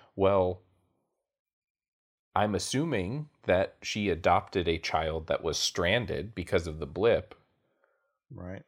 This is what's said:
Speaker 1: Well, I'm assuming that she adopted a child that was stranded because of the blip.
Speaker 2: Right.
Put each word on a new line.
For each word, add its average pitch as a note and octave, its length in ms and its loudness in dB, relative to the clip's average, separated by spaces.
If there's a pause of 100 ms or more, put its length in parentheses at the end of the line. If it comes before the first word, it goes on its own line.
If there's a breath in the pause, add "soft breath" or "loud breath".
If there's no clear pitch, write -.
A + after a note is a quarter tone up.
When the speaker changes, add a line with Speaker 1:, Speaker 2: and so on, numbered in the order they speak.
(160 soft breath)
Speaker 1:
Well, F#2+ 460 4 (1700)
I'm G#2 180 0
assuming B2+ 760 -2 (160)
that F#2 360 2
she G#2 280 -2
adopted F2 580 2
a E2 100 2
child D#2+ 500 -2
that - 160 -2
was D#2 140 -2
stranded F#2 800 0
because F2 320 -2
of D#2 100 -6
the D2+ 80 -6
blip. F2 480 2 (960)
Speaker 2:
Right. F#2 380 -12